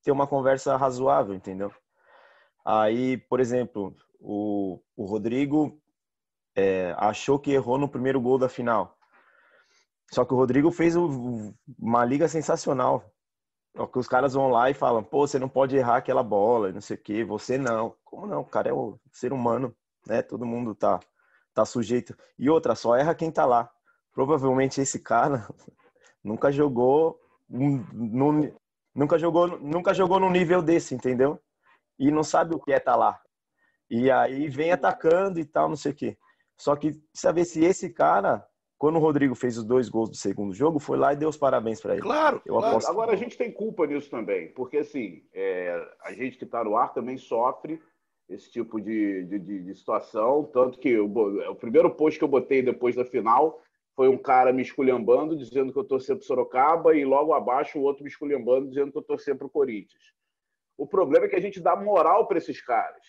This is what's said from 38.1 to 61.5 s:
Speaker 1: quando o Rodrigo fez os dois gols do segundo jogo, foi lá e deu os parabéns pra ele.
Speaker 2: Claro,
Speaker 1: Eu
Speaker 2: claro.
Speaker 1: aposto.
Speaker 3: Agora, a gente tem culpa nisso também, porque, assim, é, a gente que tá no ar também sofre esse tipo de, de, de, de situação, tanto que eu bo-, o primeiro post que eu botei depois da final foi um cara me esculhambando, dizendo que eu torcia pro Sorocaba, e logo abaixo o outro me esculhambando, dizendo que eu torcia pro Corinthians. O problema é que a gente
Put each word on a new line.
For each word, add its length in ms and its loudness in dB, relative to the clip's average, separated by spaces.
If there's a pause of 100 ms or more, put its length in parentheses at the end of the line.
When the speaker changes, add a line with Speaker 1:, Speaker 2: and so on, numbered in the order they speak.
Speaker 1:
quando 180 2
o 40 4
Rodrigo 360 2
fez 220 -4
os 60 -6
dois 260 2
gols 200 -2
do 60 -16
segundo 380 -6
jogo, 260 0
foi 180 -4
lá 160 2
e 20 -2
deu 140 -4
os 80 -10
parabéns 440 -2
pra 120 -4
ele. 80 -4
Speaker 2:
Claro, 440 0
Speaker 1:
Eu 100 -4
Speaker 2:
claro. 160 2
Speaker 1:
aposto. 180 0
Speaker 3:
Agora, 220 -2
a 40 4
gente 220 -8
tem 140 -6
culpa 340 -4
nisso 240 -8
também, 440 -6
porque, 240 -6
assim, 460 -8 (100)
é, 420 -4 (280)
a 100 -14
gente 240 -10
que 80 -12
tá 180 -6
no 120 -2
ar 180 0
também 240 -8
sofre 640 -4 (480)
esse 220 -16
tipo 300 -8
de, 440 -4
de, 140 -8
de, 240 -10
de 120 -14
situação, 760 -2
tanto 280 0
que 100 0
eu 180 4
bo-, 320 0 (100)
o 60 -10
primeiro 380 4
post 240 0
que 60 0
eu 60 0
botei 340 2
depois 320 0
da 100 -2
final 560 2 (340)
foi 120 4
um 100 6
cara 340 4
me 120 0
esculhambando, 720 2
dizendo 340 -4
que 60 -6
eu 60 -4
torcia 320 -2
pro 100 -16
Sorocaba, 720 2
e 100 2
logo 280 2
abaixo 440 -2
o 60 -2
outro 200 -2
me 60 -12
esculhambando, 600 -2
dizendo 220 -4
que 60 -10
eu 60 -8
torcia 320 -4
pro 140 -14
Corinthians. 520 -4 (760)
O 100 -8
problema 380 4
é 40 -4
que 60 -2
a 60 2
gente 180 -8